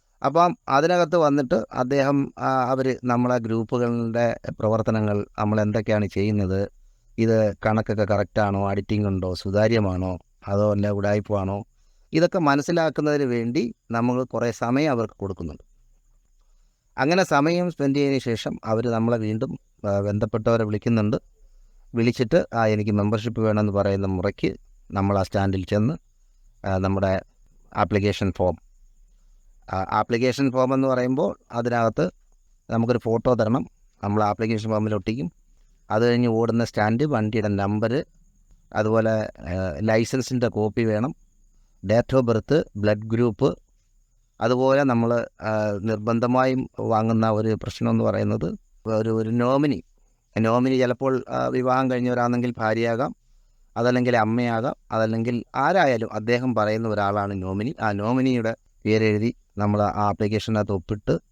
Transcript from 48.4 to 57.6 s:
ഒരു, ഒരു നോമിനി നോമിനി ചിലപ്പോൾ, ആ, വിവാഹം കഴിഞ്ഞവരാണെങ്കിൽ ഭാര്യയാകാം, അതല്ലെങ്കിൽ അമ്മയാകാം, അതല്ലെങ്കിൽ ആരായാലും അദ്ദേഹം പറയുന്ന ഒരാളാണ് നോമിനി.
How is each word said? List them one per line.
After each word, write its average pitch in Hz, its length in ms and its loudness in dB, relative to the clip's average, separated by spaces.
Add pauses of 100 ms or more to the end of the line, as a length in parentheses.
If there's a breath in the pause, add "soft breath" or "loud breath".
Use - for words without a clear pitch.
ഒരു, 110 240 0
ഒരു 110 200 -2
നോമിനി 123 540 0 (560)
നോമിനി 123 380 2
ചിലപ്പോൾ, 127 520 0
ആ, 127 180 -2
വിവാഹം 127 440 0
കഴിഞ്ഞവരാണെങ്കിൽ 123 640 0
ഭാര്യയാകാം, 117 580 -2 (640)
അതല്ലെങ്കിൽ 123 400 2
അമ്മയാകാം, 117 580 0 (160)
അതല്ലെങ്കിൽ 113 520 -2 (120)
ആരായാലും 135 580 2
അദ്ദേഹം 120 420 0
പറയുന്ന 110 320 0
ഒരാളാണ് 101 540 0
നോമിനി. 98 400 -4